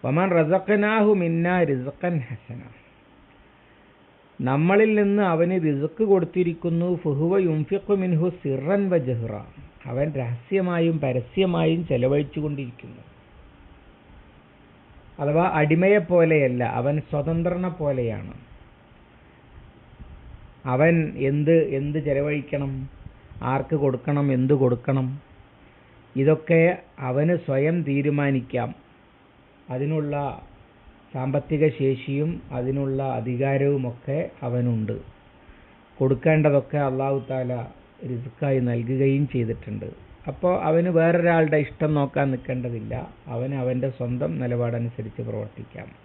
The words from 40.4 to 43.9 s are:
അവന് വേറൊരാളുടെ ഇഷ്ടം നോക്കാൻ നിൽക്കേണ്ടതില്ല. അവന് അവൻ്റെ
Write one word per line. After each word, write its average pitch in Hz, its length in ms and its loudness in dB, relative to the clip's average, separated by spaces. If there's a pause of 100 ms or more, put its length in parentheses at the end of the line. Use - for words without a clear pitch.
അവന് 165 300 2
വേറൊരാളുടെ 165 680 4
ഇഷ്ടം 151 360 -2
നോക്കാൻ 139 360 0
നിൽക്കേണ്ടതില്ല. 120 640 -6 (320)
അവന് 131 300 -4
അവൻ്റെ 127 340 -2